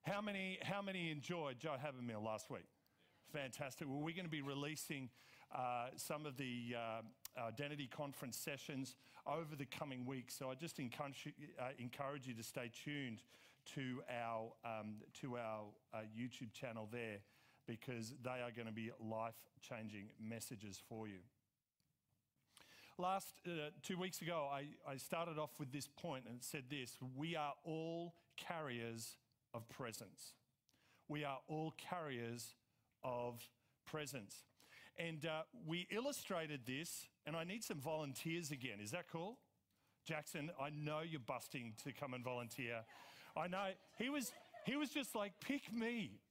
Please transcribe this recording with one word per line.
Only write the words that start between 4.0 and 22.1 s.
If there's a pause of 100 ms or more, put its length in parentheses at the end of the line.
we're
gonna
be
releasing, (420)
uh,
some
of
the,
uh, (400)
identity
conference
sessions (300)
over
the
coming
weeks.
So
I
just
encourage
you, (240)
uh, (100)
encourage
you
to
stay (140)
tuned (500)
to
our, (100)
um, (200)
to
our, (320)
uh, (140)
YouTube
channel
there, (440)
because
they
are
gonna
be
life-changing
messages (100)
for
you. (1800)